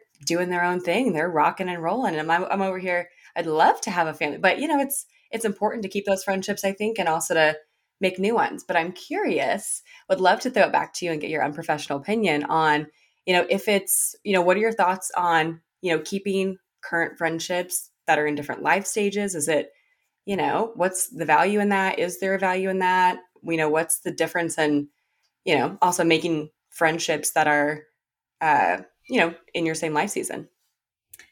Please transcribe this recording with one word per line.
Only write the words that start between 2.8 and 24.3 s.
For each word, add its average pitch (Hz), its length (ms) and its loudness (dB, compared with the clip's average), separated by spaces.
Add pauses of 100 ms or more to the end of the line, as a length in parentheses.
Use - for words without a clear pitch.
I'd 175 100 -2
love 160 360 4
to 214 100 -4
have 175 160 0
a 156 60 -4
family, 151 260 -4
but, 180 200 2
you 285 80 -4
know, 294 120 2
it's, 269 260 -4 (240)
it's 220 160 -4
important 214 380 -2
to 190 60 -6
keep 202 160 -4
those 196 180 0
friendships, 196 400 -4
I 196 80 0
think, 214 260 -4
and 180 100 0
also 160 280 0
to 156 200 4 (460)
make 185 160 0
new 202 160 0
ones. 165 300 0
But 175 120 -4
I'm 170 160 0
curious, 196 920 -4 (260)
would 190 100 2
love 185 220 4
to 254 80 -4
throw 214 140 4
it - 80 4
back - 240 0
to 180 100 -6
you 170 60 -2
and 156 100 -4
get - 80 -6
your 147 160 -2
unprofessional 147 540 -4
opinion 185 460 0
on, 156 420 2 (400)
you 180 80 4
know, 175 160 4
if 196 160 0
it's, - 560 0
you 196 100 0
know, 185 80 4
what 180 160 4
are 208 40 0
your 220 120 2
thoughts 190 420 0
on, 165 460 0 (200)
you 180 140 -2
know, 156 40 0
keeping 190 580 -2 (240)
current - 380 -4
friendships 175 720 -4 (160)
that 156 100 4
are 151 80 2
in 147 80 0
different 143 300 -6
life 175 240 2
stages? 202 480 -2
Is 147 120 -2
it, 156 220 0 (560)
you 196 100 -4
know, 160 400 0
what's 185 340 -2
the 156 160 -8
value 170 340 4
in 202 100 2
that? 190 300 0
Is 175 200 -4
there 190 140 0
a 190 60 0
value 190 320 0
in 190 80 -2
that? 185 400 2 (240)
You 165 140 -2
know, 156 120 2
what's 160 300 0
the 170 120 -6
difference 160 460 -2